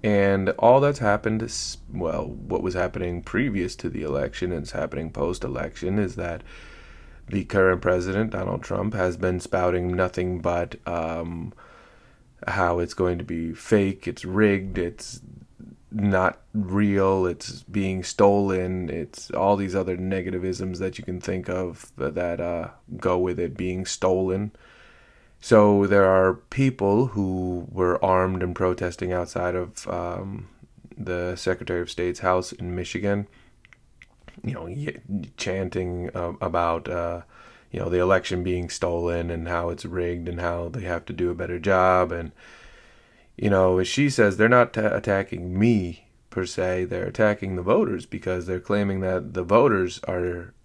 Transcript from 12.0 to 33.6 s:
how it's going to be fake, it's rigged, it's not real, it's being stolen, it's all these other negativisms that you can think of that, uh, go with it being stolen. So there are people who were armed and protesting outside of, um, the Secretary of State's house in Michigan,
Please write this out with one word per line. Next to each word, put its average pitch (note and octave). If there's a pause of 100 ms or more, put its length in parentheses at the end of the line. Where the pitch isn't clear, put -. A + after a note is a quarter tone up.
how F2
it's F2
going F2+
to E2+
be E2
fake, G2
it's -
rigged, G2
it's - (720)
not G2 (140)
real, F#2+
it's -
being F#2+
stolen, F#2
it's -
all G2+
these G2
other F#2
negativisms F#2
that F#2
you -
can F2+
think F#2
of F2+
that, F2
uh, E2+ (300)
go F2+
with F2+
it E2
being F#2
stolen. F#2 (880)
So G#2
there G2
are F#2+
people B2+
who F#2
were F2+
armed F#2
and F2+
protesting F2+
outside F2+
of, F2+
um, F#2 (500)
the F2+
Secretary F2+
of E2+
State's F2+
house F#2
in F2+
Michigan, G2+ (1160)